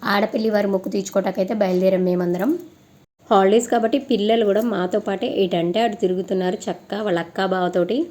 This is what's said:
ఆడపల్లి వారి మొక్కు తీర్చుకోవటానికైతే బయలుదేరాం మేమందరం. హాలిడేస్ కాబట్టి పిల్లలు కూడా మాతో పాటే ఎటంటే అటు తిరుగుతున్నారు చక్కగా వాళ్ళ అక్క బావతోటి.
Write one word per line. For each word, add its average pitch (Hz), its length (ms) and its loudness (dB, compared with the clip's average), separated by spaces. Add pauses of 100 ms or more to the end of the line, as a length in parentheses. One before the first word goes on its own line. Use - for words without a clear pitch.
(120)
ఆడపల్లి 220 420 0
వారి 208 200 2
మొక్కు 190 200 -2
తీర్చుకోవటానికైతే 190 680 -2
బయలుదేరాం 185 460 2
మేమందరం. 180 440 0 (800)
హాలిడేస్ 208 420 4
కాబట్టి 226 260 2 (120)
పిల్లలు 220 400 2
కూడా 208 140 2 (100)
మాతో 180 340 0
పాటే 196 180 -4 (200)
ఎటంటే 175 400 0
అటు 208 180 -4
తిరుగుతున్నారు 185 520 -2 (100)
చక్కగా 202 420 -8
వాళ్ళ 175 180 0
అక్క 190 200 -4 (100)
బావతోటి. 180 420 0 (120)